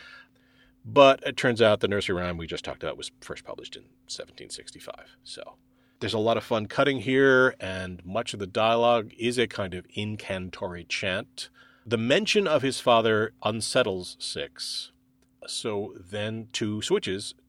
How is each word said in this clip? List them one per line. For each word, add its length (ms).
But 400
it 100
turns 260
out 200
the 80
nursery 260
rhyme 220
we 100
just 160
talked 200
about 140
was 220
first 240
published 320
in 80
seventeen 420
sixty-five. 720
So 320
there's 140
a 60
lot 180
of 60
fun 240
cutting 340
here, 580
and 460
much 280
of 60
the 80
dialogue 720
is 180
a 80
kind 280
of 200
incantory 920
chant. 640
The 120
mention 500
of 140
his 180
father 540
unsettles 760
Six. 720
So 520
then 540
two 280
switches 540